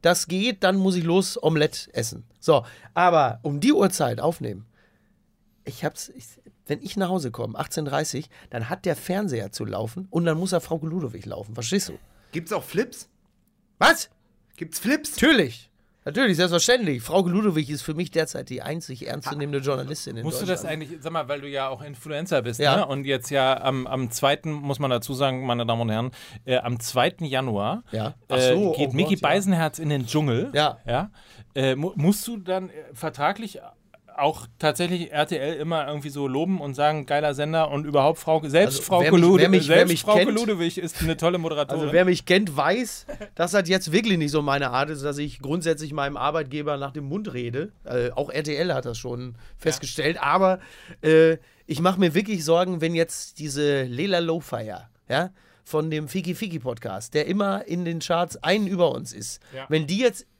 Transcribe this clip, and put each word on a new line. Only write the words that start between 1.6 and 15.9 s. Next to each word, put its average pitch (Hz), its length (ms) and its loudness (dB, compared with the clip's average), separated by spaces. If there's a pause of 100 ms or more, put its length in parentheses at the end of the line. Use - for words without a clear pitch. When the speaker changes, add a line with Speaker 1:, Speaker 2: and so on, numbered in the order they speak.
Speaker 1:
essen. 117 320 -6 (140)
So, 151 260 4 (280)
aber 156 480 4
um 143 180 -4
die 254 140 4
Uhrzeit 120 460 2
aufnehmen, 117 480 -4 (960)
ich - 180 -12
hab's, - 260 -8
ich, - 160 -20 (420)
wenn - 140 -6
ich - 160 -8
nach 185 120 -2
Hause 160 220 -2
komme, 113 260 -8
achtzehn 156 280 -6
dreißig, 151 440 -4 (220)
dann 117 180 -6
hat 180 160 -8
der 165 100 0
Fernseher 151 560 -4
zu 113 140 -8
laufen 113 460 -8
und 170 140 0
dann 160 120 2
muss 180 140 -2
er 170 100 0
Frau 160 160 -6
Ludowig 156 480 -6
laufen, 107 300 -12
verstehst 127 340 -2
du? - 80 -14 (340)
Speaker 2:
Gibt's 170 220 -8
auch 165 100 -4
Flips? - 460 -6 (680)
Speaker 1:
Was? 330 300 4 (460)
Speaker 2:
Gibt's - 240 -10
Flips? 302 340 -2
Speaker 1:
Natürlich. 214 580 2 (340)